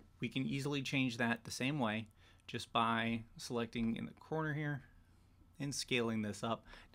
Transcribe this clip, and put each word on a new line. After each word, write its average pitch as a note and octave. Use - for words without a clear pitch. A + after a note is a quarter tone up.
we B2
can C3
easily C#3
change C3
that A#2
the -
same C#3
way A2
just -
by A#2
selecting A#2
in A#2+
the -
corner D#3
here D3
and C#3+
scaling A2+
this G#2
up. A2+